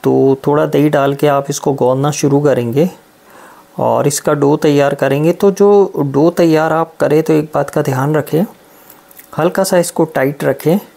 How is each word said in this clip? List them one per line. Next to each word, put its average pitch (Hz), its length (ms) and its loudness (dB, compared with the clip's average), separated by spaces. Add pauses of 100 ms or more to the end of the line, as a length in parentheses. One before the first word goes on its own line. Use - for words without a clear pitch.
तो 135 340 2 (100)
थोड़ा 147 180 2
दही 147 240 0
डाल 143 260 0
के 147 120 -2
आप 139 220 0
इसको 143 240 -4
गौंदना 135 380 0
शुरू 143 300 0
करेंगे 131 480 0 (880)
और 120 280 0
इसका 151 260 -2
डो 143 240 2
तैयार 143 380 2
करेंगे। 143 380 0
तो 202 180 2
जो 202 460 2
डो 143 320 0
तैयार 160 440 2
आप 160 260 -2
करें, 151 240 2
तो 160 100 0
एक 151 220 -2
बात 143 140 -2
का 156 120 -2
ध्यान 143 340 -2
रखें, 151 280 -2 (960)
हल्का 180 260 -2
सा 185 140 0
इसको 170 260 0
टाइट 143 400 -2
रखें। 147 360 0 (180)